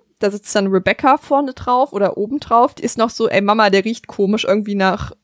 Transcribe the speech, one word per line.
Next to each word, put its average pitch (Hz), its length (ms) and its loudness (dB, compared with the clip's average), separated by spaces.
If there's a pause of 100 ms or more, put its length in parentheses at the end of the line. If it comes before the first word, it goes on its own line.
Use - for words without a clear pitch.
(180)
da 202 120 0
sitzt - 240 -8
dann 196 140 2
Rebecca 190 480 2
vorne 277 380 -2
drauf 254 380 0
oder 196 240 0
oben 233 240 -4
drauf, 233 340 2
die - 80 -10
ist - 160 -6
noch 233 120 0
so, - 180 -2
"Ey, 196 120 0
Mama, 208 300 2
der 190 140 2
riecht 226 240 -6
komisch 208 360 0
irgendwie 208 300 -2
nach 190 380 -2 (120)